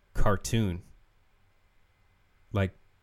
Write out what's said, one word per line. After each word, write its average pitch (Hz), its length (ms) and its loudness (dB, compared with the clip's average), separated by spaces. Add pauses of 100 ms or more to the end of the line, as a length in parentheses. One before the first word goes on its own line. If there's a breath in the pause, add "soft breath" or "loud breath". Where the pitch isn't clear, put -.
(140)
cartoon. 101 680 0 (1700)
Like, 98 200 -2 (300)